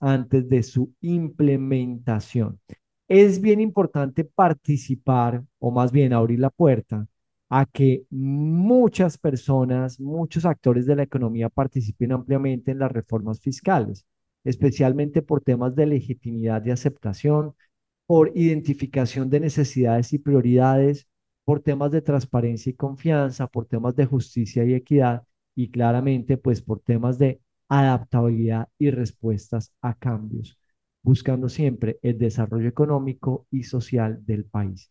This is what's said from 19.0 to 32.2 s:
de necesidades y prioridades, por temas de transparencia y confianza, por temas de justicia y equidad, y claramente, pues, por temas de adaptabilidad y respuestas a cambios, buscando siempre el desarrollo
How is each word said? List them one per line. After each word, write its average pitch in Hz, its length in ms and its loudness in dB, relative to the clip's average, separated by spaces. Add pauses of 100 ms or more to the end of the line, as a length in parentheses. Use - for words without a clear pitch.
de 147 100 2
necesidades 127 720 0
y 147 60 -2
prioridades, 135 880 2 (360)
por 143 160 0
temas 143 320 -2
de 156 100 0
transparencia 123 680 -2
y 127 40 -6
confianza, 139 720 -2
por 117 200 -6
temas 120 300 -4
de 139 100 2
justicia 120 580 -2
y 123 100 2
equidad, 127 500 0 (300)
y 120 160 -4
claramente, 123 680 0
pues, 120 240 0
por 107 180 -6
temas 120 380 0
de 131 220 0 (280)
adaptabilidad 117 1000 2 (100)
y 143 120 2
respuestas 113 840 -4 (100)
a 120 120 -4
cambios, 110 640 -8 (440)
buscando 127 460 0
siempre 123 540 -4
el 117 160 -2
desarrollo 113 500 -2